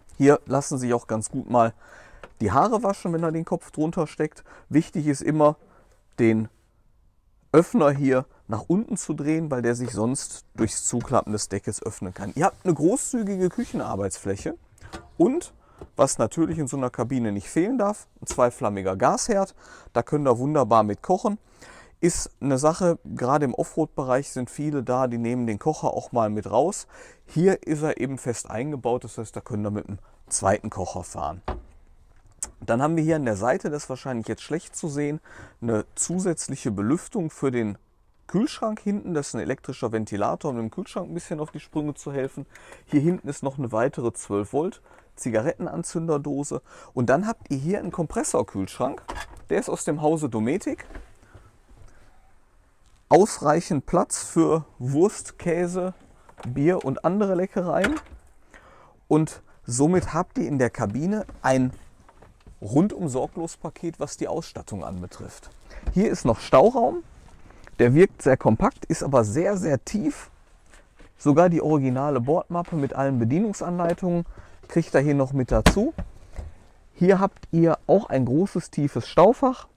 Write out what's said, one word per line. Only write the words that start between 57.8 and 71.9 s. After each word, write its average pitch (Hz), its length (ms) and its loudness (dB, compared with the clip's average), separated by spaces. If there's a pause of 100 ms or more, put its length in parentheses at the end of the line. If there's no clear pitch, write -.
Und 156 340 2 (240)
somit 151 480 2
habt 170 240 -4
ihr 208 100 -2
in 135 120 -2
der 120 100 4
Kabine 143 560 -4 (160)
ein 131 300 2 (920)
rundum 156 460 0
sorglos 139 500 -6
Paket, 165 420 -10
was 147 180 -8
die - 100 -6
Ausstattung - 560 -8
anbetrifft. - 640 -12 (420)
Hier 196 200 4
ist - 120 -4
noch 117 160 2
Stauraum. 247 640 4 (760)
Der 120 160 6
wirkt 180 260 6
sehr - 160 6
kompakt, - 480 2
ist - 160 -2
aber 135 220 4
sehr, 170 340 0
sehr 165 260 0
tief. - 460 -4 (880)
Sogar 156 320 6
die 170 140 2
originale 139 580 2